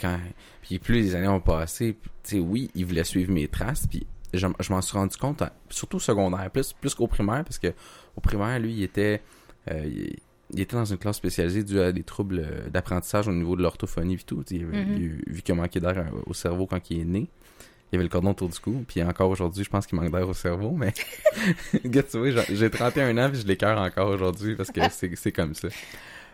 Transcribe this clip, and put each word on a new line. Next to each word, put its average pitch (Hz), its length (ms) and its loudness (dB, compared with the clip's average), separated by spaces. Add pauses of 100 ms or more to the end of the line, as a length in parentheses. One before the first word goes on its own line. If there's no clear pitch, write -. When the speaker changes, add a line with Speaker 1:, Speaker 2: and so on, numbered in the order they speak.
Speaker 1:
quand, 90 180 0 (440)
puis 95 160 -6
plus - 160 2
les 101 220 4
années 90 120 2
ont 98 120 4
passé, 82 560 2 (260)
tu - 140 -12
sais, - 20 4
oui, 98 380 0
il 90 100 0
voulait 82 180 2
suivre 92 280 2
mes 76 160 2
traces, - 400 0
puis - 180 -4 (260)
je, 92 140 0 (140)
je 95 120 -2
m'en 92 80 2
suis - 160 -4
rendu 98 200 0
compte, 139 260 -2
hein, - 80 -2 (200)
surtout - 260 -6
au 180 40 -2
secondaire, 95 520 2
plus, 135 200 0
plus - 220 -4
qu'au 117 140 0
primaire, 110 340 2
parce - 160 -10
que 87 160 0 (420)
au - 40 -8
primaire, 113 400 2
lui, 113 140 -2
il 104 100 -2
était, 104 360 0 (520)
euh, 76 140 -4
il, 50 300 -6 (360)
il - 80 -2
était 98 160 -2
dans 113 80 2
une 101 140 -2
classe 101 180 -2
spécialisée 92 480 0
due 98 160 2
à 90 100 4
des 90 140 -2
troubles, 92 440 -4
euh, - 220 -8
d'apprentissage 92 560 0
au 98 60 2
niveau 87 240 2
de 90 60 2
l'orthophonie 87 520 0
et 87 40 -2
tout. - 260 -6
Tu 90 140 -6
sais, 85 40 -4
il 85 60 -6
avait, 98 160 -2
Speaker 2:
Mhm. 85 420 -2
Speaker 1:
il, - 80 -6
vu 87 80 -8
qu'il 95 100 0
a 87 40 4
manqué 87 240 0
d'air, 90 180 0
euh, 85 60 -2 (220)
au - 80 -8
cerveau 90 320 0
quand 90 240 -4
il 82 100 -2
est 82 40 -2
né, 95 240 0 (600)
il 90 60 2
avait 90 80 4
le 85 60 -2
cordon 90 200 2
autour 92 200 0
du - 100 -10
cou, 120 260 -2
puis - 160 0
encore 90 280 4
aujourd'hui, 92 340 0
je - 60 -6
pense 98 180 2
qu'il 90 100 0
manque 82 140 0
d'air 92 160 2
au 92 60 -2
cerveau, 92 360 -2
mais 131 220 0 (420)
<laughs> - 500 0
gars, 123 200 4
tu - 140 -4
vois, 127 120 2
j'ai, 117 240 2
j'ai 110 160 6
trente 120 280 0
et 139 40 4
un 117 160 4
ans, 135 140 4
puis 131 80 -4
je 101 80 -6
l'écœure 104 320 4
encore 95 300 2
aujourd'hui, 98 440 0
parce 95 160 -4
que 139 100 -2 (100)
c'est, 90 260 -4
c'est - 160 -2
comme 80 220 0
ça. - 120 -6 (680)